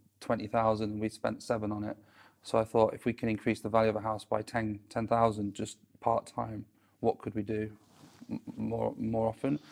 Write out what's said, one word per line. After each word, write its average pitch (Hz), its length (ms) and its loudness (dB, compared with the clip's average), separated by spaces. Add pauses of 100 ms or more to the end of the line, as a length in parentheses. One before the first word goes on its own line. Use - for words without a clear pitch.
(200)
twenty 107 280 -2
thousand, 110 440 2
and 107 100 -6
we'd 107 120 -2
spent - 300 -6
seven 107 280 -2
on 104 120 -4
it. 107 140 -6 (460)
So - 160 2
I 110 40 6
thought 110 300 4
if - 120 -6
we 123 60 2
can 120 160 -2
increase 110 320 0
the 107 100 -6
value 110 200 6
of 104 60 2
a 104 60 -4
house 110 220 -4
by 107 200 -2
ten, 107 440 -4
ten 113 200 -4
thousand, 107 480 2
just - 240 -8 (200)
part-time, 113 640 -2 (380)
what 113 160 2
could 104 180 -8
we 107 60 -2
do 107 280 -2 (640)
m-, - 80 -6 (160)
more, 113 420 -4
more 113 300 0
often? 135 320 -2 (120)